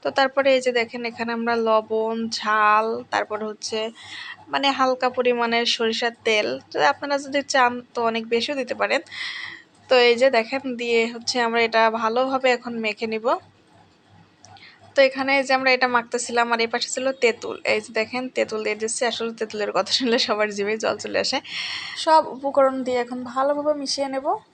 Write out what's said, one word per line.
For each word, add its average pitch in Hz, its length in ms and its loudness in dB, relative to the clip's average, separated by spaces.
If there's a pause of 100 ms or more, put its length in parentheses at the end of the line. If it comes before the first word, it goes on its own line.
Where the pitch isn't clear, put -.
তো - 160 -4
তারপরে 269 400 2
এই 254 100 4
যে 254 120 2
দেখেন 233 220 -4 (100)
এখানে 233 280 -6
আমরা 233 160 0 (120)
লবণ, 220 500 0 (220)
ঝাল, 214 480 4 (260)
তারপর 208 260 -2 (100)
হচ্ছে 214 300 -8 (720)
মানে 277 140 0 (120)
হালকা 254 380 2
পরিমাণের 240 500 2 (100)
সরিষার 226 380 0 (100)
তেল, 220 240 2 (220)
তো - 60 -6 (160)
আপনারা 285 320 -2
যদি 277 160 -2 (120)
চান 247 200 4 (220)
তো - 40 -4 (120)
অনেক 226 220 -4
বেশিও 233 280 0
দিতে 226 200 -4
পারেন। 208 200 0 (880)
তো 262 60 4 (140)
এই 240 120 8
যে 262 80 6 (100)
দেখেন 233 240 -2 (180)
দিয়ে 233 200 2 (140)
হচ্ছে 233 220 -6 (100)
আমরা 233 220 2
এটা 226 140 4 (180)
ভালোভাবে 254 560 0
এখন 240 160 -8 (120)
মেখে 214 300 -4
নিব। 220 140 -2 (1700)
তো - 140 6
এখানে 262 280 -2
এই 269 100 2
যে 262 120 2
আমরা 262 180 2
এটা 254 200 2
মাখতেছিলাম, 240 560 0
আর 233 120 0
এই 226 80 -4
পাশে 240 220 -4
ছিল 254 120 -2 (160)
তেঁতুল। 226 340 0 (160)
এই 214 120 2
যে - 140 -18
দেখেন 220 240 -4 (140)
তেঁতুল 220 300 -2
দিয়ে 214 140 -4
দিচ্ছি। 220 300 -4
আসলে 226 280 -6
তেঁতুলের 214 380 -4
কথা 196 220 0
শুনলে 240 280 0
সবার 214 300 0
জিভে 202 260 -2
জল 214 220 0
চলে 208 200 -2
আসে। 254 140 -2 (680)
সব 320 180 6 (120)
উপকরণ 269 420 2 (100)
দিয়ে 247 180 0
এখন 247 140 -8 (140)
ভালোভাবে 285 480 0
মিশিয়ে 277 340 -4
নেব। 269 120 -4 (280)